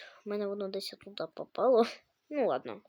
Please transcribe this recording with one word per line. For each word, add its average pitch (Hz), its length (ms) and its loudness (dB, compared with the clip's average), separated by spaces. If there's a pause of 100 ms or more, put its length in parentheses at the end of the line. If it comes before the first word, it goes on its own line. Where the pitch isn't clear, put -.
(260)
У 208 40 -8
мене 208 180 -2
воно 202 200 -4
десь 190 220 -6
туди - 340 -10 (100)
попало. 233 520 4 (440)
Ну 285 180 0
ладно, 131 420 -2